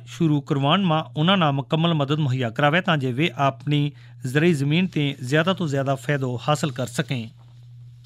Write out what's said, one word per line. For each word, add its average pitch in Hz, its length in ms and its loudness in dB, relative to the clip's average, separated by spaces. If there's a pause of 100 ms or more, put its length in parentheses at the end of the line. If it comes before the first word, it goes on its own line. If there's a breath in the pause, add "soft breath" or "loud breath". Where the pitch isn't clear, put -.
شروع 151 320 0
کروان 147 440 0
ماں 160 180 2 (120)
انہاں 165 220 2
نہ 160 140 2
مکمل 156 420 0
مدد 147 260 0
مہیا 131 320 0
کراوے 147 300 2
تاں 180 160 0
جے 131 160 -2
وہ 147 160 0 (140)
اپنی 143 460 0 (360 loud breath)
زرعی 151 300 2
زمین 151 320 2
تے 147 260 -2 (100)
زیادہ 156 360 0
تو 175 80 -2
زیادہ 139 360 -2
فائدہ 135 320 -2 (120)
حاصل 151 240 0
کر 123 180 -6
سکیں۔ 127 380 -4 (800)